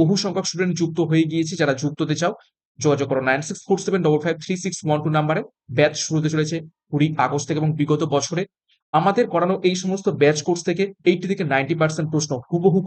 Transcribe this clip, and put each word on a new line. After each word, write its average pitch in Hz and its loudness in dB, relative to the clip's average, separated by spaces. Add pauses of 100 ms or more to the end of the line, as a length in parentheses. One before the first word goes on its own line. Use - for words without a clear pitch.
বহু 165 4 (100)
সংখ্যক 190 -2
স্টুডেন্ট 180 -2
যুক্ত 160 -2 (100)
হয়ে 160 4
গিয়েছে। 160 -2
যারা 143 2
যুক্ত 147 -4
হতে 151 0
চাও 180 0 (500)
যোগাযোগ 139 2
করো 131 0
নাইন 135 2
সিক্স - -10
ফোর 190 2
সেভেন 185 0
ডবল 151 4
ফাইভ 165 0
থ্রি 190 -4 (100)
সিক্স 185 -6 (100)
ওয়ান 151 2
টু 160 -2
নাম্বারে। 156 0 (360)
ব্যাচ 151 4 (120)
শুরু 160 -2
হতে 156 0
চলেছে 156 -2 (340)
কুড়ি 151 2 (180)
আগস্ট 139 -2
থেকে, 147 -2
এবং 156 2
বিগত 151 2 (140)
বছরে 143 -2 (560)
আমাদের 196 2
করানো 175 2 (140)
এই 180 2
সমস্ত 190 -4 (140)
ব্যাচ 151 6 (100)
কোর্স 175 0
থেকে 175 0 (260)
এইটটি 180 2
থেকে 196 -2 (100)
নাইনটি 135 0
পার্সেন্ট 156 0
প্রশ্ন 151 0 (180)
হুবহু 190 4